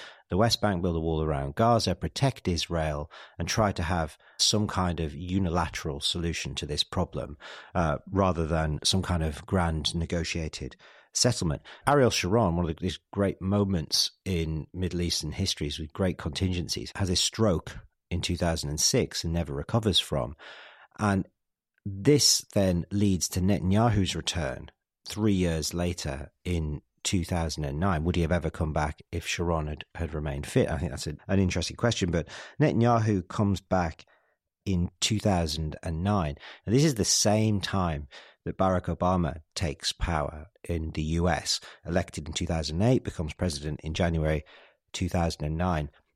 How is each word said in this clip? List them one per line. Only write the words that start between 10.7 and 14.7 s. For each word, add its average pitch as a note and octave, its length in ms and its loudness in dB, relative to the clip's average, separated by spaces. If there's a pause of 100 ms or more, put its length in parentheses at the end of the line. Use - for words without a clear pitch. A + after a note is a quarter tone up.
settlement. F#2 500 0 (260)
Ariel C3+ 220 6
Sharon, F#2+ 440 2
one F2 140 2
of D#2+ 80 -2
the, - 40 -14
these F2 200 -4 (120)
great G2 280 0
moments F#2+ 720 0 (120)
in D#2+ 480 -2